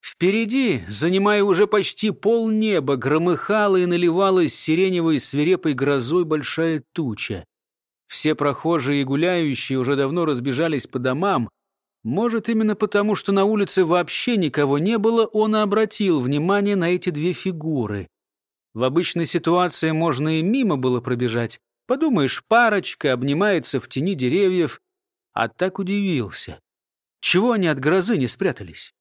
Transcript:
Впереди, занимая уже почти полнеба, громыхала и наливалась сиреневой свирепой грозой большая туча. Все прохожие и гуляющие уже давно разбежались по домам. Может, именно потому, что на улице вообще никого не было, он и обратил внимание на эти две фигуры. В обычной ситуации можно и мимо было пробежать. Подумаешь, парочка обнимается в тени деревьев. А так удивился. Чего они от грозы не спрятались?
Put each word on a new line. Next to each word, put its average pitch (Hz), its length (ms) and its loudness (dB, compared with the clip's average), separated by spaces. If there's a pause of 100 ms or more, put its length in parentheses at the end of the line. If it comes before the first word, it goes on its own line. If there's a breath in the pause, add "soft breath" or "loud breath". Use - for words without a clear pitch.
Впереди, 214 840 0
занимая 190 560 2
уже 202 240 2
почти 214 420 0
полнеба, 214 840 0
громыхала 175 800 0
и 180 100 2
наливалась 175 680 2
сиреневой 165 680 0
свирепой 156 540 0
грозой 139 500 0
большая 156 580 -2 (100)
туча. 110 520 -6 (640)
Все - 260 -2
прохожие 143 680 0
и - 20 0
гуляющие 147 760 -2
уже 127 160 0
давно 139 300 0
разбежались 139 640 -2
по - 100 -6
домам. 131 500 0 (540)
Может, 220 460 -2
именно 220 260 2
потому, 208 400 0
что - 180 -4
на 196 120 4
улице 202 400 2
вообще 175 520 0
никого 143 420 0
не 208 200 0
было, 226 280 2
он 214 280 0
и 214 60 2
обратил 202 600 0
внимание 185 560 0
на 170 140 0
эти 180 200 -2
две 160 220 -2
фигуры. 147 760 -4 (680)
В 110 80 -2
обычной 160 420 0
ситуации 165 680 0
можно 156 460 0
и 160 40 0
мимо 208 340 0
было 127 240 0
пробежать. 120 600 -4 (260)
Подумаешь, 247 580 0
парочка 208 680 2
обнимается 143 680 0
в - 80 -20
тени 170 260 -2
деревьев. 170 680 0 (520)
А 113 160 -2
так 185 300 -6
удивился. 185 840 -4 (600)
Чего 220 320 2
они 190 160 2
от 147 100 0
грозы 175 380 2
не 135 100 2
спрятались? 113 760 -6